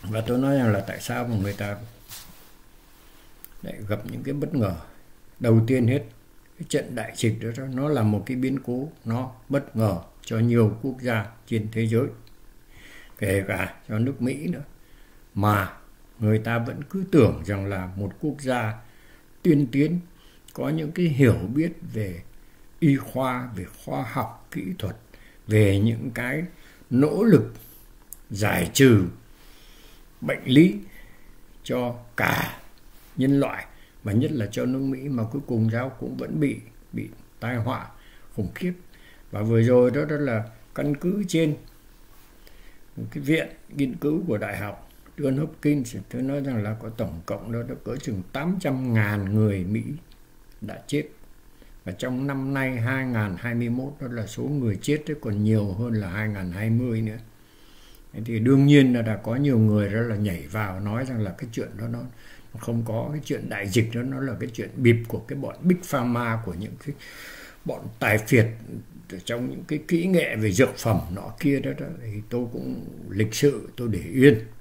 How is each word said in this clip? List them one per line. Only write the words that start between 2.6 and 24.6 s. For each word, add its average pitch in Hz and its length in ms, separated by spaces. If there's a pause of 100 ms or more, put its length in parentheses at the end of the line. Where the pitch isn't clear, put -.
lại - 140 (120)
gặp 104 120 (120)
những 113 120
cái 139 100
bất 143 220
ngờ. 98 200 (640)
Đầu 113 280
tiên 127 200
hết, 135 160 (560)
cái 165 100
trận 131 260
đại 110 200
dịch 113 260
đó, 113 160
đó, 135 60 (100)
nó 139 160
là 135 140
một 104 220
cái 127 120
biến 131 260
cố, 127 260 (160)
nó 123 260 (180)
bất 139 260
ngờ 101 260 (240)
cho 113 140
nhiều 117 420
quốc 131 200
gia 117 240 (220)
trên 110 240
thế 113 160
giới, 113 200 (1120)
kể 98 300
cả 92 280 (120)
cho 107 120
nước 127 220
Mỹ 139 260
nữa. 143 160 (720)
Mà 101 400 (460)
người 110 200
ta 113 200
vẫn 123 300
cứ 190 220
tưởng 87 340
rằng 98 200
là 92 300
một 98 240
quốc 147 220
gia 120 320 (680)
tiên 147 300
tiến, 151 280 (540)
có 127 160
những 156 220
cái 180 140
hiểu 131 300 (180)
biết 160 180 (220)
về 95 280 (580)
y 143 160
khoa, 127 600
về 90 100 (200)
khoa 135 180
học, - 480
kỹ - 120 (160)